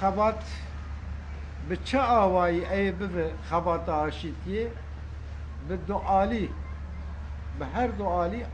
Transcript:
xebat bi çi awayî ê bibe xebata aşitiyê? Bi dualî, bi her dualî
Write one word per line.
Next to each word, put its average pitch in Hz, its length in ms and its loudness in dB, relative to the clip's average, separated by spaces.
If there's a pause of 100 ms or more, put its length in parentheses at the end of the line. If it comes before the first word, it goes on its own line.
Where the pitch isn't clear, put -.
xebat 208 440 2 (1300)
bi 185 140 0
çi 262 160 4
awayî 185 600 6
ê 185 380 0
bibe 175 280 -2 (220)
xebata 170 420 2
aşitiyê? 160 760 -2 (1000)
Bi 170 200 -4
dualî, 196 600 4 (1120)
bi 190 120 -4
her 220 260 0
dualî 190 560 0